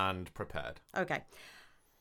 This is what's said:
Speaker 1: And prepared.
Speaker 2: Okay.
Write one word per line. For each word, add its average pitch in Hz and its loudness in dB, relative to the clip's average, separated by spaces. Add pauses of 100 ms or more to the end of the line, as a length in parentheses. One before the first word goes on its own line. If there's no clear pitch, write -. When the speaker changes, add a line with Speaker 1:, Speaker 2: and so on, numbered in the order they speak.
(200)
Speaker 1:
And 92 -6
prepared. 71 -4 (160)
Speaker 2:
Okay. 156 2 (800)